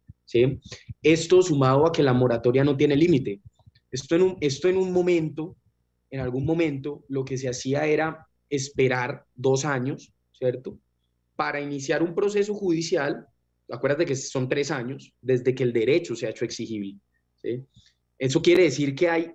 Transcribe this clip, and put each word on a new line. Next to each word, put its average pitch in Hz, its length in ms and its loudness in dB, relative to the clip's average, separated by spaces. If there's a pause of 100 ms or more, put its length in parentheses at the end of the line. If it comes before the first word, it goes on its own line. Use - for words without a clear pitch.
(240)
¿sí? 127 340 2 (440)
Esto 165 400 4
sumado 139 440 4
a 165 60 2
que 160 100 2
la 135 100 4
moratoria 123 520 2
no 143 120 2
tiene 143 200 4
límite. 139 440 2 (500)
Esto 135 260 -2
en 185 60 4
un, 185 180 2
esto 147 280 -2
en 185 80 2
un 185 160 0
momento, 175 640 0 (540)
en 135 100 -8
algún 127 240 -4
momento, 147 640 -2
lo 135 160 -4
que 135 140 -6
se 131 100 -6
hacía 135 380 -4
era 156 400 -2 (240)
esperar 131 760 -2 (100)
dos 135 300 0
años, 139 480 -4 (200)
¿cierto? - 460 -6 (580)
Para 147 240 -4
iniciar 143 420 -4
un 170 120 -2
proceso 202 400 0
judicial, 165 720 -2 (440)
acuérdate 135 340 -2
que 139 100 -2
son 131 340 -6
tres 139 220 -2
años 135 500 -8
desde 123 340 0
que 131 80 -4
el 120 100 0
derecho 123 420 0
se 120 120 -6
ha 110 40 -4
hecho 117 140 -6
exigible, 107 540 -8 (420)
¿sí? 127 240 -8 (540)
Eso 135 220 0
quiere 175 220 6
decir 139 320 0
que 170 160 0
hay, 165 240 -2